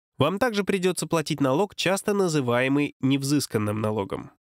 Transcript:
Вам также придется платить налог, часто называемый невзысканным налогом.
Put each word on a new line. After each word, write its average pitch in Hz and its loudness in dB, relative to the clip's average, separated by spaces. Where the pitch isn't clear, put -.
Вам 170 2
также 208 0
придется 185 0
платить 160 -2
налог, 143 2
часто 190 0
называемый 143 2
невзысканным 135 0
налогом. 104 -4